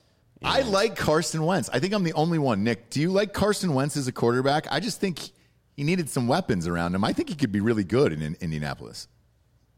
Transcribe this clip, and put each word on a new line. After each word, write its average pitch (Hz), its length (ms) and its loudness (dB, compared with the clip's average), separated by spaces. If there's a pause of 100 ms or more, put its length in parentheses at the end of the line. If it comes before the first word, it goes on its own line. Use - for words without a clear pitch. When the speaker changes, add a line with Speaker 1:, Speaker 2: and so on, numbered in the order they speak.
(440)
Speaker 1:
I 165 180 0
Speaker 2:
And 254 100 -2
Speaker 1:
like 208 240 2
Carson 160 500 0
Wentz. 165 260 0
I 123 80 0
think 190 140 0
I'm 202 100 0
the 160 100 0
only 160 260 0
one. 113 240 2
Nick, 117 280 -2
do 139 100 0
you 175 100 2
like 196 220 0
Carson 196 400 2
Wentz 135 240 0
as 135 100 -2
a 127 40 -2
quarterback? 131 600 2
I 139 80 0
just 208 200 -4
think 185 200 -2 (560)
he 143 80 -6
needed 165 260 0
some 123 180 0
weapons 123 400 0
around 85 280 0
him. 98 80 2
I - 100 2
think 311 160 -2
he 185 60 -8
could 123 160 -2
be 101 80 0
really 107 240 2
good 107 300 2
in, 76 80 -4
in 78 180 -4
Indianapolis. 73 680 -8 (720)